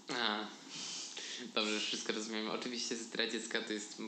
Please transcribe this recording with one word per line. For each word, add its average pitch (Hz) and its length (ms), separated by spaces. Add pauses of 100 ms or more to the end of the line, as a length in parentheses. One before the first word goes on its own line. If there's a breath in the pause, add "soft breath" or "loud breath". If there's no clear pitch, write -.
(200)
A. 107 260 (1080 loud breath)
Dobrze, 107 260
wszystko - 320
rozumiem. 110 380
Oczywiście 120 460
Zdradziecka 113 680
to 107 100
jest - 360